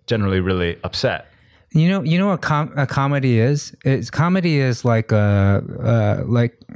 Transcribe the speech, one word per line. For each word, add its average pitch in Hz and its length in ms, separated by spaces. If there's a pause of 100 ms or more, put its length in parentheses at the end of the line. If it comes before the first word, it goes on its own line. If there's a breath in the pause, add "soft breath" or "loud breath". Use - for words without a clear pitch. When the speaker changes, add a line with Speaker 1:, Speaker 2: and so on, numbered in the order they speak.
Speaker 1:
generally 98 320
really 90 440
upset. - 440 (440 soft breath)
Speaker 2:
You 160 180
know, 196 140
you 165 140
know 196 100
what 185 140
com-, 151 360
a 139 100
comedy 135 520
is? 143 440
It's, 123 260
comedy 170 500
is 127 260
like 113 260
a, 101 500 (200)
uh, 107 440
like, 120 320 (180)